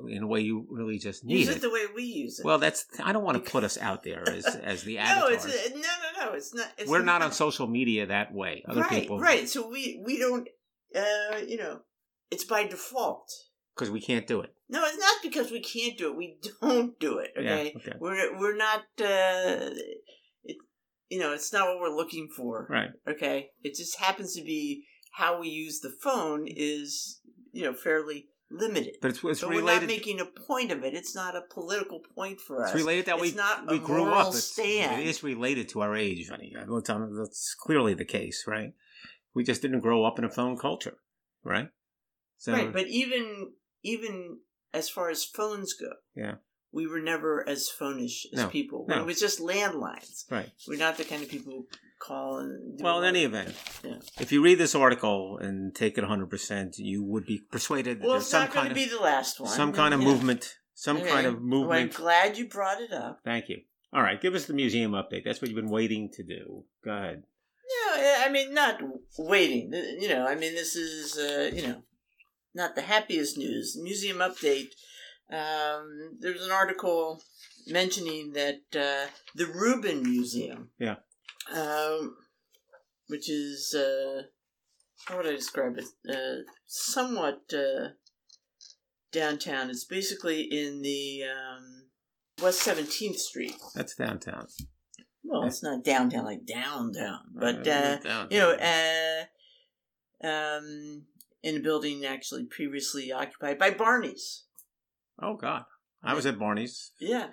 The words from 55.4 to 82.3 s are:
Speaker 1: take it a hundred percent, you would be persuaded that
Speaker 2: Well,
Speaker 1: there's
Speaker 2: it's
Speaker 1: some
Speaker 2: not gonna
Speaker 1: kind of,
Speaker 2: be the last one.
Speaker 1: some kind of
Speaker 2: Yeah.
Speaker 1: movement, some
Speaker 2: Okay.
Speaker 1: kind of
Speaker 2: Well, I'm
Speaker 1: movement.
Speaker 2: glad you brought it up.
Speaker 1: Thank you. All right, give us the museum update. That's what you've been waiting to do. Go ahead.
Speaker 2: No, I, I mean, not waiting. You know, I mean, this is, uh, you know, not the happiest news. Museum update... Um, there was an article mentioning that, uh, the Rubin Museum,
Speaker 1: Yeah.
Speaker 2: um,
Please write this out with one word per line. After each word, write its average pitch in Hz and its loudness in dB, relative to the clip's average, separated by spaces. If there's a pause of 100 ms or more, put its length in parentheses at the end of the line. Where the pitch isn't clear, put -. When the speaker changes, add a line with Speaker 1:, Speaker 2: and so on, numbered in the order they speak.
Speaker 1:
take 107 2
it 104 2
a - 0
hundred 98 0
percent, 95 -4
you 101 -2
would 101 -2
be 104 -2 (120)
persuaded 151 -2
that 202 -4
Speaker 2:
Well, 247 4
Speaker 1:
there's 262 2
Speaker 2:
it's - -4
Speaker 1:
some 269 6
Speaker 2:
not 269 0
gonna 277 2
Speaker 1:
kind - -2
of, 262 0
Speaker 2:
be 233 -4
the 220 -4
last 139 2
one. 120 -4
Speaker 1:
some 147 2
kind 151 6
of 139 6
Speaker 2:
Yeah. 131 10
Speaker 1:
movement, 127 6 (180)
some 151 0
Speaker 2:
Okay. 180 0
Speaker 1:
kind 135 6
of 120 4
Speaker 2:
Well, 117 -6
I'm 123 0
Speaker 1:
movement. 135 4
Speaker 2:
glad 175 6
you 240 -6
brought 196 -2
it - -8
up. 123 -6
Speaker 1:
Thank 117 -2
you. 87 -8 (320)
All 139 6
right, 101 2
give 185 2
us 175 -2
the 160 -6
museum 117 2
update. 95 -2
That's 110 -2
what 131 -4
you've 110 -4
been 110 -2
waiting 107 0
to - -14
do. - -12 (200)
Go 110 -6
ahead. 98 -6 (460)
Speaker 2:
No, 466 0
I, 277 6
I - 6
mean, 277 2
not 277 4 (360)
waiting. 156 4
You 175 -4
know, 127 4
I 139 2
mean, 160 -2
this 165 -4
is, 156 -6
uh, 143 0
you 170 -4
know, 120 -4 (720)
not 175 -2
the 139 -2
happiest 180 2
news. - -4
Museum 190 -4
update... 156 2 (600)
Um, 151 -4
there 180 -2
was 180 -6
an 190 0
article 175 2 (440)
mentioning 165 0
that, 143 0 (140)
uh, 143 0 (240)
the 170 0
Rubin 190 2
Museum, 123 -2
Speaker 1:
Yeah. 110 -2 (560)
Speaker 2:
um, 156 -2 (920)